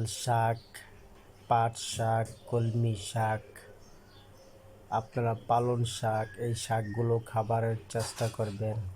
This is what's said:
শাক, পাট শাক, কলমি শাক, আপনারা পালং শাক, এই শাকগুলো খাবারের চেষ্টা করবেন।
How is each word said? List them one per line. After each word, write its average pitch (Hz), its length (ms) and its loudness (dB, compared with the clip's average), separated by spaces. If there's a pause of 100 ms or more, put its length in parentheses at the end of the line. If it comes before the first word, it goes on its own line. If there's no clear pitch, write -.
(220)
শাক, 113 380 2 (880)
পাট 117 260 4 (180)
শাক, 113 340 2 (240)
কলমি 117 440 2 (160)
শাক, 110 320 0 (1600)
আপনারা 117 360 0 (140)
পালং 120 320 2 (180)
শাক, 110 300 0 (180)
এই 117 80 0 (100)
শাকগুলো 113 500 0 (160)
খাবারের 113 480 0 (140)
চেষ্টা 113 340 -2 (100)
করবেন। 107 400 -2 (200)